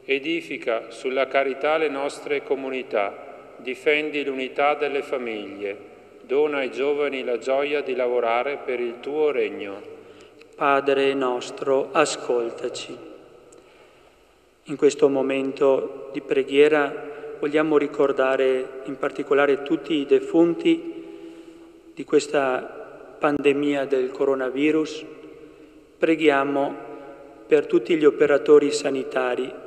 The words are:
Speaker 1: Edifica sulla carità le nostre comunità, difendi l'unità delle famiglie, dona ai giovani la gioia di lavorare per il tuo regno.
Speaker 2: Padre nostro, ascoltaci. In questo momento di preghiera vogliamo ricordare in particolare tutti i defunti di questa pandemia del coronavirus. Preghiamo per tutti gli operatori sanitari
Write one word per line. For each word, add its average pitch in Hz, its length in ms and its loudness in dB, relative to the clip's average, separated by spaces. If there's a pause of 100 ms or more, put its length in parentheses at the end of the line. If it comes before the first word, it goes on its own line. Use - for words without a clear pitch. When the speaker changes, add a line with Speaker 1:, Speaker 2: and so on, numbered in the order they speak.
Speaker 1:
Edifica 139 840 -4
sulla 131 380 -2
carità 139 500 0
le 160 100 0
nostre 139 560 -6
comunità, 131 1120 -6
difendi 147 680 -2
l'unità 135 480 0
delle 143 300 -2
famiglie, 104 760 -6 (460)
dona 147 340 0
ai 131 140 -4
giovani 139 520 -2
la 120 140 -2
gioia 139 440 0
di 135 140 -4
lavorare 123 680 0
per 127 140 -4
il 120 200 -6
tuo 151 300 0
regno. 101 500 -4 (760)
Speaker 2:
Padre 139 580 2
nostro, 135 760 -2
ascoltaci. 120 1040 -2 (1700)
In 147 120 -8
questo 143 320 4
momento 135 1040 0
di 147 100 -8
preghiera 143 720 4 (460)
vogliamo 151 380 2
ricordare 135 1080 0
in 139 120 -8
particolare 139 640 2
tutti 160 320 -2
i 143 140 -2
defunti 165 960 2 (880)
di 139 100 -12
questa - 1160 -2
pandemia 143 680 2
del 127 240 0
coronavirus. 135 960 0 (920)
Preghiamo 143 760 2 (680)
per 147 220 4
tutti 175 280 2
gli 156 100 4
operatori 147 680 6
sanitari 131 960 -2